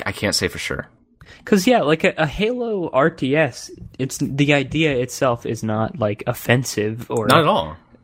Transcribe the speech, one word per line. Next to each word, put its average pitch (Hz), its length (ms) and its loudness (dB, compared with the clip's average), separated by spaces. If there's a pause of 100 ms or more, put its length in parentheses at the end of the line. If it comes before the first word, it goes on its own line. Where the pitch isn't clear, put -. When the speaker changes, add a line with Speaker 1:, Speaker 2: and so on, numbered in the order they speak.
Speaker 1:
I 101 40 -4
can't 98 240 -2
say 95 120 0
for 82 100 -8
sure. - 320 -8 (560)
Speaker 2:
'Cause, 196 220 2
yeah, 240 140 6
like, 156 220 2
a, 185 140 2
a 160 100 2
Halo 214 640 -2
R 143 200 4
T 139 260 -2
S, 151 340 0 (300)
it's, - 200 -4
the 143 340 2
idea 143 440 0
itself 127 480 0
is 113 180 -4
not, 110 360 -2
like, 104 280 -2
offensive 117 840 -2
or 110 160 -2
Speaker 1:
Not 156 140 6
at 151 60 2
all. 78 300 0 (260)